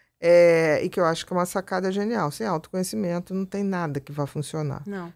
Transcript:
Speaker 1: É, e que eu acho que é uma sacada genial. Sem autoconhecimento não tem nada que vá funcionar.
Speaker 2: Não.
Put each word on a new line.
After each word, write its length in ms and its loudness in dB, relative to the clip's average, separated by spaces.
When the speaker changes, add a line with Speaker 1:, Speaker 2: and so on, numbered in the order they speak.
Speaker 1:
É, 600 6
e 60 -2
que 100 -4
eu 60 4
acho 200 0
que 80 -8
é 20 -2
uma 120 0
sacada 440 -4
genial. 380 -2
Sem 160 -8
autoconhecimento 880 -4
não 100 -4
tem 200 -6
nada 360 -4
que 120 -14
vá 160 -4
funcionar. 580 -6
Speaker 2:
Não. 300 -10